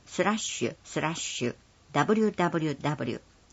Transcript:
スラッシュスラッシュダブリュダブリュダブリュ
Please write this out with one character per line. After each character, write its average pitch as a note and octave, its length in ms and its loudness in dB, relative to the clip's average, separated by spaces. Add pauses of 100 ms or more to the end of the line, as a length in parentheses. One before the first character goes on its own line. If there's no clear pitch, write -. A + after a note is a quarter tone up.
ス - 180 0
ラ G#3 100 4
ッ A3 40 -2
シ - 300 -2
ュ - 160 -8
ス - 160 -6
ラ D#3 100 0
ッ E3 60 -4
シ - 320 -4
ュ - 80 -4 (360)
ダ D3 140 4
ブ G#3 80 4
リ A3 80 4
ュ G#3 120 2
ダ F3 140 2
ブ E3+ 120 -2
リ D#3 80 0
ュ C#3 120 -2
ダ D3 140 0
ブ C3+ 100 -6
リ A#2+ 120 -2
ュ - 40 -10 (320)